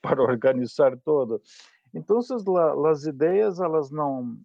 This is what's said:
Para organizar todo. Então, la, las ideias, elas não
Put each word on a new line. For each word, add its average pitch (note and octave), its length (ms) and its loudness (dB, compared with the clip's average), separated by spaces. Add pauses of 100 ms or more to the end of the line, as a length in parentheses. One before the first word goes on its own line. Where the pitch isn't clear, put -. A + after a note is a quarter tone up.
Para C3 200 0
organizar B2+ 760 2
todo. C3 420 -2 (540)
Então, G3 260 -2 (260)
la, E3+ 280 2
las D3 320 0
ideias, F3 520 0
elas D#3+ 320 -2
não C3+ 540 -4